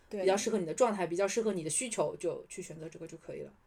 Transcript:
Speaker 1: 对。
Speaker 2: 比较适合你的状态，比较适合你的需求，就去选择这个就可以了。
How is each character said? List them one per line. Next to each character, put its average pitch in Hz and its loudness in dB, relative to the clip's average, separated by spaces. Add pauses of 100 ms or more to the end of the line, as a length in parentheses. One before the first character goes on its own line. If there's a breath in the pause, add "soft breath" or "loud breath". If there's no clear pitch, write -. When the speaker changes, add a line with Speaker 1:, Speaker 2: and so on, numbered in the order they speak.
(120 soft breath)
Speaker 1:
对。 208 -6
Speaker 2:
比 185 4
较 190 8
适 208 0
合 214 2
你 185 2
的 156 -4
状 233 6
态， 190 0
比 170 -2
较 196 4
适 196 0
合 214 2
你 175 -2
的 156 -2
需 240 -2
求， 151 0
就 156 -4
去 - -12
选 - -12
择 160 -10
这 165 -16
个 165 -12
就 160 -14
可 147 -12
以 147 -8
了。 139 -12 (140)